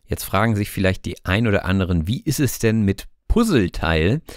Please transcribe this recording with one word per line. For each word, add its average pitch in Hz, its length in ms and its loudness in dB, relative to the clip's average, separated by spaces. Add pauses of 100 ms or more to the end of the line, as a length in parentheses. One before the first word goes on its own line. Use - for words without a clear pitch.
Jetzt - 180 -6
fragen 107 320 0
sich 101 140 -2
vielleicht 95 360 -2
die - 200 -10
ein 101 200 2
oder 101 200 2
anderen, 90 420 0
wie 107 140 -4
ist 151 180 -4
es 139 200 -2
denn 110 240 2
mit 98 240 -2 (200)
Puzzleteil? 104 920 2 (160)